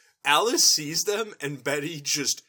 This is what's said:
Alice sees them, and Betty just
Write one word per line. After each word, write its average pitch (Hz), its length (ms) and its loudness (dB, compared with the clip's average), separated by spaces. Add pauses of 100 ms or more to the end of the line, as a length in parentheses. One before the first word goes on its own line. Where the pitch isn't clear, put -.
(240)
Alice 202 400 4
sees 156 420 2
them, 208 360 -2
and 139 220 -6
Betty 147 380 -4
just 139 480 -2